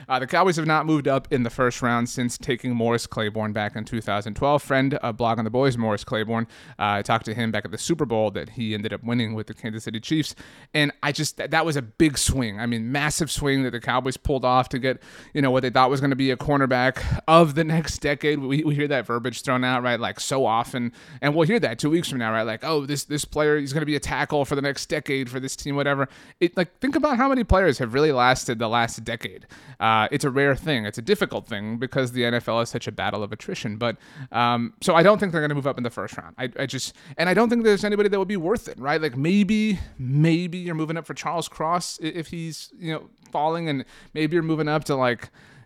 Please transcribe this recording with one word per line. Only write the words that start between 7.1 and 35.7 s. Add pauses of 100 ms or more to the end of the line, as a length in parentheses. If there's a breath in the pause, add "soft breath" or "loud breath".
to
him
back
at
the
Super
Bowl
that
he
ended
up
winning
with
the
Kansas
City
Chiefs. (380 loud breath)
And (120)
I
just,
th-,
that
was
a
big
swing.
I
mean,
massive
swing
that
the
Cowboys
pulled
off
to
get, (320 loud breath)
you
know,
what
they
thought
was
gonna
be
a
cornerback
of
the
next
decade.
We,
we
hear
that
verbiage
thrown
out,
right?
Like,
so
often. (300 loud breath)
And
we'll
hear
that
two
weeks
from
now,
right?
Like,
"Oh,
this,
this
player,
he's
gonna
be
a
tackle
for
the
next
decade
for
this
team,"
whatever. (300 loud breath)
It,
like,
think
about
how
many
players
have
really
lasted
the
last
decade. (320 loud breath)
Uh,
it's
a
rare
thing.
It's
a
difficult
thing
because
the
N
F
L
is
such
a
battle
of
attrition.
But, (340 loud breath)
um,
so
I
don't
think
they're
gonna
move
up